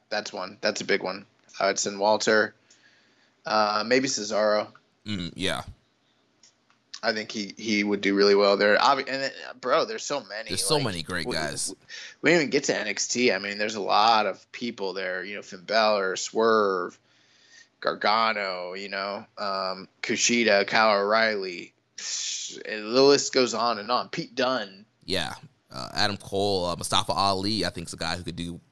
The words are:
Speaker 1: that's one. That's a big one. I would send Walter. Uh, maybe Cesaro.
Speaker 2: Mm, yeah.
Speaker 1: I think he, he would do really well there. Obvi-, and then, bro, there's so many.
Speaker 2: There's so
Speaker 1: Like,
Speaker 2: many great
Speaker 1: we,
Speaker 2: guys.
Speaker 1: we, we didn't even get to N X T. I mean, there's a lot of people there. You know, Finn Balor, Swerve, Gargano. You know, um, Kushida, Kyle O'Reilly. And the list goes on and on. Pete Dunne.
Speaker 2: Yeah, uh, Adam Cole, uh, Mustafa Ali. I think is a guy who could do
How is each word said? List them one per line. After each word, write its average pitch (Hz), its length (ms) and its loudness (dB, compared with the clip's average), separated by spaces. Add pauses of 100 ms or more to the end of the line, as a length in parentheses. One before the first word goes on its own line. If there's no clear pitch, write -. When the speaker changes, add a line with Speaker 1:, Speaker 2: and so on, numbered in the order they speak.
Speaker 1:
that's 107 240 -4
one. 101 260 -8
That's 107 220 0
a - 40 -8
big 98 160 2
one. 95 240 -6 (340)
I 98 80 4
would 98 120 0
send 101 200 -4
Walter. 107 540 4 (920)
Uh, 107 400 2
maybe 131 240 2
Cesaro. 107 580 0 (380)
Speaker 2:
Mm, 90 300 -6
yeah. 80 260 -2 (1400)
Speaker 1:
I 113 120 0
think 107 180 -6
he, 101 260 -6
he 107 260 0
would 104 180 0
do 101 120 2
really 101 220 6
well 101 220 6
there. 101 200 4
Obvi-, 135 300 4
and 135 160 -4
then, 131 80 -4 (300)
bro, 127 240 2
there's 110 180 -8
so 143 220 -6
many. 107 240 -10
Speaker 2:
There's - 160 -4
so 156 100 2
Speaker 1:
Like, 147 80 0
Speaker 2:
many 90 180 -4
great 87 240 -6
Speaker 1:
we, 123 80 -4
Speaker 2:
guys. 78 360 -4
Speaker 1:
we, 95 60 -12 (460)
we 139 100 2
didn't 170 100 4
even 131 100 -2
get 139 140 0
to 101 120 0
N 110 100 -4
X 101 200 -4
T. 120 240 2
I 95 80 0
mean, 101 180 -6
there's 107 180 -4
a 104 60 -4
lot 104 440 4
of - 260 -6
people 104 420 -6
there. 92 300 -6
You 101 140 -10
know, 95 40 -12
Finn - 200 -18
Balor, 101 560 2
Swerve, 107 800 2 (800)
Gargano. 101 960 0
You 98 160 -10
know, 98 360 -6 (120)
um, 95 500 -4 (160)
Kushida, 107 640 2
Kyle 110 320 4
O'Reilly. 101 720 0 (960)
And 107 280 -6
the 135 80 8
list 139 300 6
goes 123 200 2
on 113 240 0
and 104 140 -6
on. 107 180 0
Pete 135 240 -8
Dunne. 117 520 -4 (200)
Speaker 2:
Yeah, 85 300 -4 (360)
uh, 64 220 -10
Adam 101 240 -2
Cole, 98 480 0
uh, 85 100 -2
Mustafa 90 380 0
Ali. 98 500 0
I 87 60 -2
think 85 180 -8
is - 60 -12
a 82 40 -12
guy 82 180 -4
who 90 80 -8
could 85 120 -10
do 85 240 -8 (120)